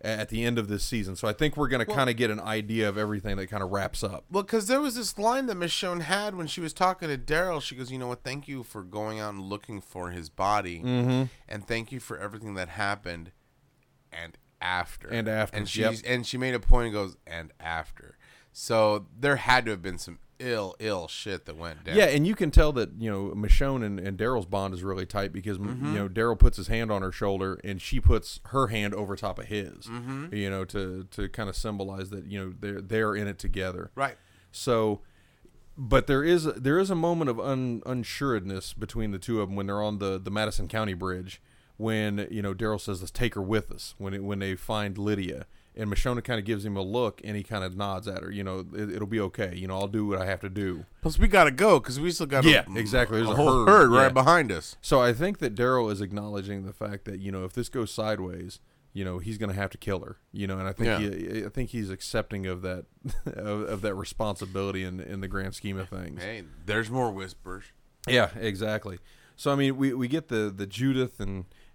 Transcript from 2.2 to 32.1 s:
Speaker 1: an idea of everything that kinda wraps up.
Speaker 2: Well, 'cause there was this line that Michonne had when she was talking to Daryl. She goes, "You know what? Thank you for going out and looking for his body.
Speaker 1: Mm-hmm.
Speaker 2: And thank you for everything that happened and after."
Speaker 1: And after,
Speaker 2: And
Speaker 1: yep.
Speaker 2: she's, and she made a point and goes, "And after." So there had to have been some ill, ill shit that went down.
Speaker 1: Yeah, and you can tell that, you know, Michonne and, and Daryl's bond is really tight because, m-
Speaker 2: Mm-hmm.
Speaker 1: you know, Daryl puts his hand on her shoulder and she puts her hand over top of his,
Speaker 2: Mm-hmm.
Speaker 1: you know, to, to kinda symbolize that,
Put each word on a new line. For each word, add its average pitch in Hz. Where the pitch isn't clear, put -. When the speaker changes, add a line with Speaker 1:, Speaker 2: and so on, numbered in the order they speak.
Speaker 1:
an 107
idea 107
of 98
everything 104
that 95
kinda 98
wraps 95
up. 95
Speaker 2:
Well, 196
'cause 214
there 254
was 285
this 226
line 240
that 208
Michonne 175
had 196
when 170
she 156
was 156
talking 180
to 139
Daryl. 151
She 131
goes, 123
"You 131
know 127
what? 123
Thank 139
you 135
for 107
going 107
out 107
and 98
looking 101
for 90
his 85
body. 95
Speaker 1:
Mm-hmm. 123
Speaker 2:
And 101
thank 113
you 131
for 110
everything 104
that 92
happened 98
and 82
after." 90
Speaker 1:
And 113
after, 110
Speaker 2:
And 104
Speaker 1:
yep. 110
Speaker 2:
she's, 110
and 123
she -
made 127
a 117
point 120
and 110
goes, 98
"And 82
after." -
So 107
there 139
had 127
to 113
have 95
been 92
some 82
ill, 110
ill 98
shit -
that 82
went 82
down. 80
Speaker 1:
Yeah, 107
and 147
you 214
can 165
tell 151
that, 113
you 113
know, 98
Michonne 123
and, 101
and 95
Daryl's 110
bond 98
is 87
really 95
tight 101
because, 98
m- 101
Speaker 2:
Mm-hmm. 127
Speaker 1:
you 104
know, 101
Daryl 113
puts -
his 90
hand 113
on 101
her 92
shoulder 95
and 95
she -
puts -
her 131
hand 104
over 98
top 92
of -
his, 101
Speaker 2:
Mm-hmm. 127
Speaker 1:
you 101
know, 95
to, 92
to 98
kinda 104
symbolize 98
that, 98